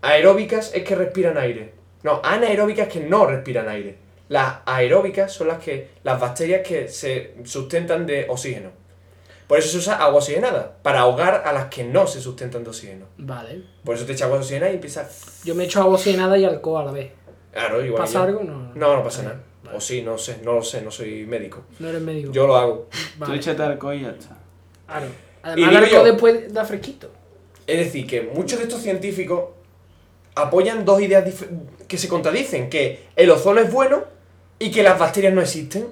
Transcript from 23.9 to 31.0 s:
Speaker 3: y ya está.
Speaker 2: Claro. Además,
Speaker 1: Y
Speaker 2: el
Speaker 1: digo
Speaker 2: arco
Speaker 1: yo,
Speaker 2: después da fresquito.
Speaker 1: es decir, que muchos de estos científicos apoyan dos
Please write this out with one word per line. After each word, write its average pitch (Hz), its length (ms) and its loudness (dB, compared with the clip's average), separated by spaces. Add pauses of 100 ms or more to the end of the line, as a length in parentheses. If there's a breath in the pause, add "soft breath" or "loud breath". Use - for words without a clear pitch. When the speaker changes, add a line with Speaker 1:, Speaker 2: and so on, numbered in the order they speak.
Speaker 3:
y 139 60 -8
ya 123 80 -10
está. - 280 -18 (480)
Speaker 2:
Claro. 147 200 -10 (380)
Además, 165 160 -8
Speaker 1:
Y 170 40 6
Speaker 2:
el 165 60 6
Speaker 1:
digo 202 160 8
Speaker 2:
arco 220 200 8
Speaker 1:
yo, 233 60 8
Speaker 2:
después 226 420 2
da 214 120 -2
fresquito. 208 440 -12 (560)
Speaker 1:
es 160 120 -2
decir, 156 300 -4
que 120 140 -2
muchos 165 380 -4
de 233 60 -4
estos 233 160 -8
científicos 180 640 -4 (920)
apoyan 190 500 0
dos 196 160 6